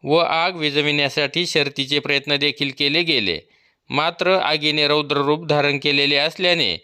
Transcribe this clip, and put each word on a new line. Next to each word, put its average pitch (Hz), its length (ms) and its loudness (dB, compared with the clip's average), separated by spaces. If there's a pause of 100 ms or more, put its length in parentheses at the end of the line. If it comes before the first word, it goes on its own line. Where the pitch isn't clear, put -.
व 143 140 2
आग 170 380 0
विझविण्यासाठी 147 880 0
शर्थीचे 147 540 -2
प्रयत्न 143 360 -2
देखील 143 420 -2
केले 147 240 0
गेले, 110 380 0 (500)
मात्र 170 440 0
आगीने 151 540 0
रौद्र 147 340 0
रूप 151 240 0
धारण 143 320 0
केलेले 143 380 0
असल्याने 160 680 0